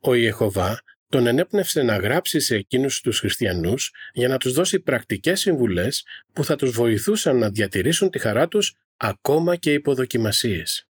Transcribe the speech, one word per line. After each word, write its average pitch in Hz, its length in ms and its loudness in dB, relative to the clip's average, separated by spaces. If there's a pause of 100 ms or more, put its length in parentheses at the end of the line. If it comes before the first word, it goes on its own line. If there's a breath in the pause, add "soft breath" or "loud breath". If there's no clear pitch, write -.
Ο 127 140 2
Ιεχωβά 110 640 0 (280 soft breath)
τον 127 180 2
ενέπνευσε 160 560 0
να 117 140 2
γράψει 123 440 0
σε 127 140 0
εκείνους 127 460 -2
τους 117 180 -2
χριστιανούς 95 760 -2 (200 loud breath)
για 123 160 0
να 131 100 0
τους 127 140 -2
δώσει 180 280 0
πρακτικές 135 600 -2
συμβουλές 117 680 0 (260 loud breath)
που 143 120 -4
θα 151 120 0
τους 135 140 0
βοηθούσαν 120 680 2
να 110 120 2
διατηρήσουν 104 600 0
τη - 80 -6
χαρά 117 300 0
τους - 280 -2 (200)
ακόμα 160 600 0
και 156 160 0
υπό 147 220 0
δοκιμασίες. 113 1000 -2